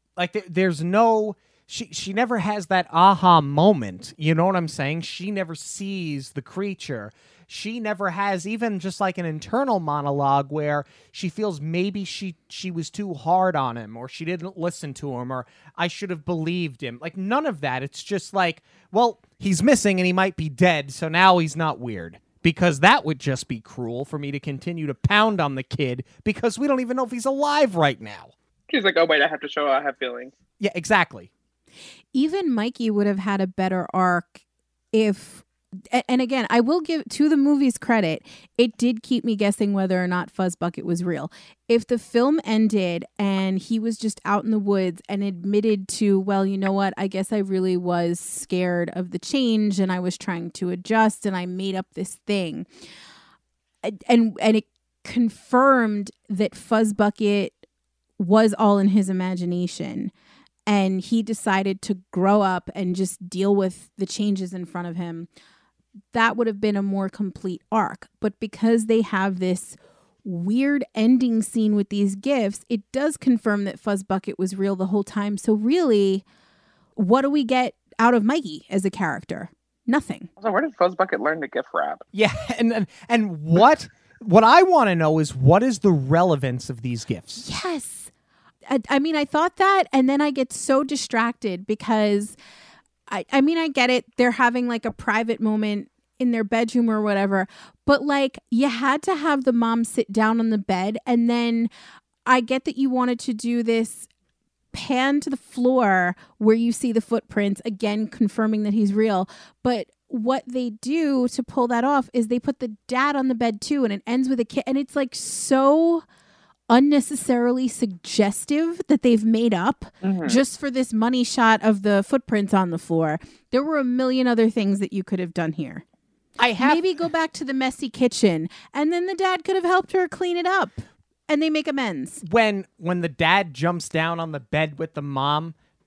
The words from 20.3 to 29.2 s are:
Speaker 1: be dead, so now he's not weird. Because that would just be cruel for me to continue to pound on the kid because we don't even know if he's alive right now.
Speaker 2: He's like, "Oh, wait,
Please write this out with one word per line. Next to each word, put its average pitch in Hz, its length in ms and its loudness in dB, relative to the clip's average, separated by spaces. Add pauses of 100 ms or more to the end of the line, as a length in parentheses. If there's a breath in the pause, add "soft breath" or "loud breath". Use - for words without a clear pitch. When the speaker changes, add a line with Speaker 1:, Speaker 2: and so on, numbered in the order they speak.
Speaker 1:
be 156 140 -6
dead, 147 420 2
so 160 180 -8
now 180 280 6
he's 160 180 0
not 160 240 -2
weird. 95 400 -10 (220)
Because 165 380 0
that 208 260 6
would 147 140 -4
just - 280 -4
be 113 120 -8
cruel 120 460 -10
for 151 120 -12
me 143 140 -8
to 143 80 -6
continue 156 480 -8
to 139 80 -4
pound 208 460 2
on 139 140 -2
the 131 80 -8
kid 127 420 -4 (180 soft breath)
because 220 340 -2
we 262 100 -2
don't 269 120 2
even 247 180 -4
know 262 80 -2
if 226 60 -12
he's 240 140 -8
alive 277 500 0
right 147 260 2
now. 104 300 -18 (380)
Speaker 2:
He's 254 140 -2
like, 185 140 2
"Oh, 165 80 6
wait, 156 160 2